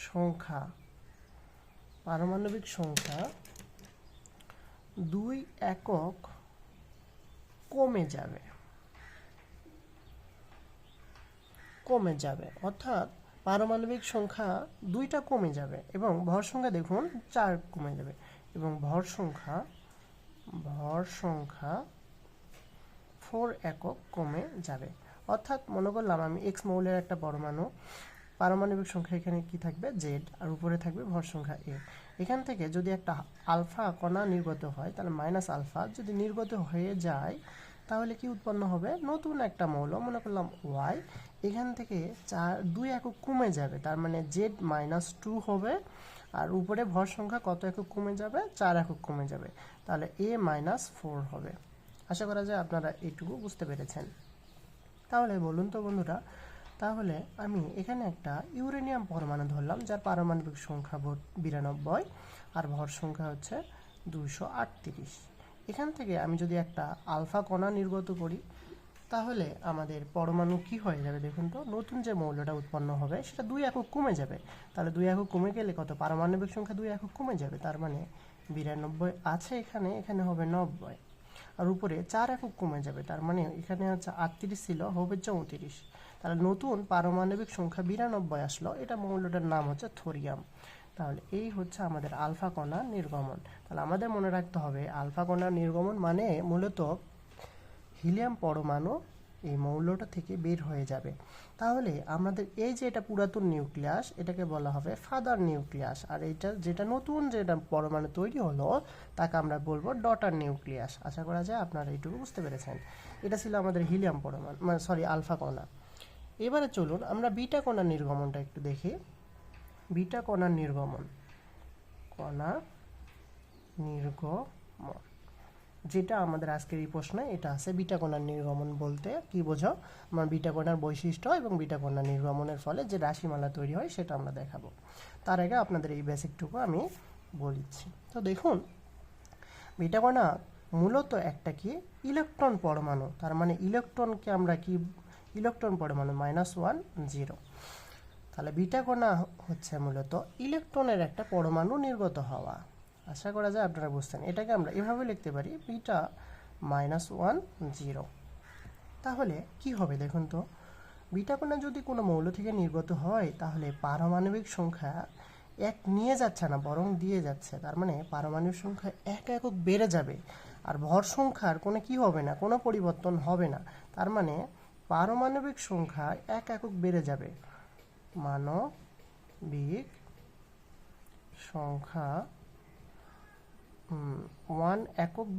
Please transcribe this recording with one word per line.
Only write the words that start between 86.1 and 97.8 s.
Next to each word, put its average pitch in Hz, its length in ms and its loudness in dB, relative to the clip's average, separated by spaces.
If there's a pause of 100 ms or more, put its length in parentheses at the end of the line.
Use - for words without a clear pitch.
তাহলে 170 180 0 (120)
নতুন 202 260 2 (160)
পারমাণবিক 185 640 4
সংখ্যা 175 320 0
বিরানব্বই 196 600 0
আসলো, 165 200 -4 (140)
এটা 240 200 -4
মৌলটার 180 500 0
নাম 156 160 4
হচ্ছে 143 180 -2 (120)
থোরিয়াম। 143 420 -4 (560)
তাহলে 143 220 -4 (200)
এই 220 80 -2 (100)
হচ্ছে 180 220 -4 (100)
আমাদের 151 220 -2 (140)
আলফা 160 240 0
কণা 160 300 -2 (140)
নির্গমন। 147 460 -2 (240)
তাহলে 156 240 -4
আমাদের 196 280 2
মনে 196 200 2
রাখতে 180 280 -2
হবে 139 180 -2 (200)
আলফা 143 280 0
কণা 180 180 4 (120)
নির্গমন 170 360 4 (100)
মানে 170 220 4 (240)
মূলত 185 300 4 (1200)